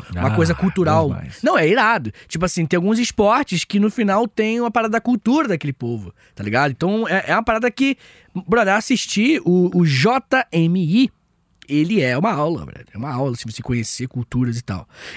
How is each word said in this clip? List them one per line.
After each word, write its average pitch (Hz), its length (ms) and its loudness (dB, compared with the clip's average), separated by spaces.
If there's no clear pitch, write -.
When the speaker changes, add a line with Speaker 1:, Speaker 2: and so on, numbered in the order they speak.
Speaker 1:
uma 110 160 0
Speaker 2:
Ah, - 80 0
Speaker 1:
coisa 165 180 2
cultural. 165 540 2
Speaker 2:
bom 87 60 -2
demais. - 280 -12
Speaker 1:
Não, 294 160 2
é 160 100 4
irado. 214 440 2
Tipo 165 160 -4
assim, 175 220 0
tem 180 100 0
alguns 202 220 2
esportes 220 680 0
que 202 140 -2
no 208 120 2
final 208 380 0
tem 220 320 -2
uma 240 100 -2
parada 226 220 -2
da 233 80 0
cultura 247 480 0
daquele 147 240 -2
povo, 113 400 -8
tá - 100 -14
ligado? 127 280 2
Então 202 360 -2
é, 185 200 0
é 160 60 0
uma 226 80 0
parada 226 280 0
que, 269 260 0
brother, 202 280 2
assistir 208 720 0
o, 180 300 4
o 175 100 4
J 220 680 2
M 165 300 2
I, 202 280 2
ele 160 320 0
é 127 160 0
uma 202 160 0
aula, 147 320 -2
brother. - 300 -18
É - 40 -14
uma 135 140 -8
aula, 127 220 -2
se - 100 -10
você 113 180 -12
conhecer 120 440 -4
culturas 120 520 -4
e 120 40 -8
tal. - 260 -10